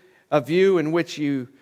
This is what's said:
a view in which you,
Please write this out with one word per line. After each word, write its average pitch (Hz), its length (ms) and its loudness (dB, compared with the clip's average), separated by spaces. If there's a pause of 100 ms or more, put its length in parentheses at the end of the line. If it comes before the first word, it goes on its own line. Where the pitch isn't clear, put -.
(280)
a 147 120 2
view 180 360 2
in 156 140 -2
which 165 260 -4
you, 139 300 -4 (140)